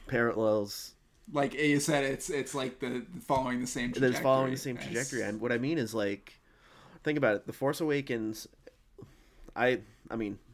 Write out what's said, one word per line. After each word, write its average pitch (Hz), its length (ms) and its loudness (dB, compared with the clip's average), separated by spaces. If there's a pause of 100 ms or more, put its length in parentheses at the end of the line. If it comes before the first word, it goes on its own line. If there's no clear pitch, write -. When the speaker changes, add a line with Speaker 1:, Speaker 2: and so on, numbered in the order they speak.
Speaker 1:
parallels 107 840 0 (400)
Speaker 2:
Like 139 220 0
you 143 260 4
said, 143 240 2
it's, 135 260 -4
it's 135 240 -4
like 131 280 -4
the, 123 240 -4 (200)
following 127 360 0
the 123 60 -4
same 123 260 -4
Speaker 1:
That 135 100 2
it's 123 160 4
following 131 340 4
the 131 40 -4
Speaker 2:
trajectory. - 0 -
Speaker 1:
same 131 180 -6
Speaker 2:
Nice. 120 100 -10
Speaker 1:
trajectory. 120 380 -2
And 104 160 -4
what 120 140 -2
I 120 40 0
mean 139 200 0
is, 110 180 -2
like, 101 380 -2 (720)
think 151 120 0
about 120 200 4
it. - 100 -8
The - 60 -10
Force - 260 -2
Awakens, 135 680 -2 (1080)
I, 120 240 2 (320)
I - 60 -6
mean, 104 200 -4 (160)